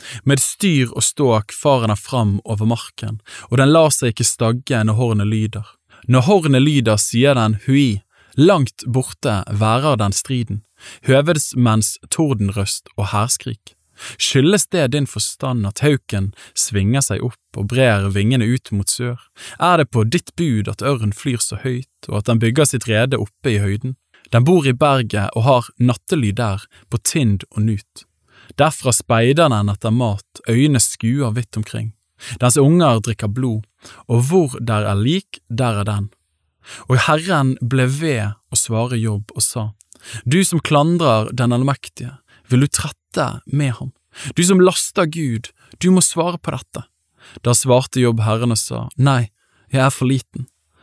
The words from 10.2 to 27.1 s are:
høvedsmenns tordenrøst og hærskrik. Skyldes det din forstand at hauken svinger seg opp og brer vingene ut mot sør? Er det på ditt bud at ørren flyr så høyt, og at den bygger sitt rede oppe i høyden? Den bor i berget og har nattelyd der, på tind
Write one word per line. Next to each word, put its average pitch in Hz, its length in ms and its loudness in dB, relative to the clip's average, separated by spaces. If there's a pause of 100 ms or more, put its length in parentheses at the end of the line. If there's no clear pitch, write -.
høvedsmenns 131 880 2 (100)
tordenrøst 104 880 -2
og 101 160 -4
hærskrik. - 640 -4 (400)
Skyldes 160 560 2
det 175 220 0
din 143 180 -2
forstand 120 560 -6
at - 160 -8
hauken 123 460 0 (260)
svinger 110 480 0
seg - 240 -4
opp - 320 -12
og 101 140 -4
brer 120 320 4 (100)
vingene 107 320 2
ut 123 240 -2
mot 101 160 -2
sør? 120 320 -4 (400)
Er 175 220 2
det 143 100 0
på 110 160 2
ditt 165 320 -2
bud 120 320 0
at - 160 -8
ørren 113 240 0
flyr 117 320 -4
så - 220 -6
høyt, 127 420 -8
og 107 140 -4
at - 100 -4
den 131 80 4
bygger 120 320 2
sitt 120 160 -4
rede 117 320 0
oppe 107 380 -4
i - 20 0
høyden? 104 380 -4 (340)
Den 120 160 4
bor 175 160 6
i 131 140 2
berget 120 580 0
og 110 80 0
har 123 280 2 (120)
nattelyd 123 560 0
der, 104 240 -4 (320)
på 117 80 -4
tind 110 400 0 (140)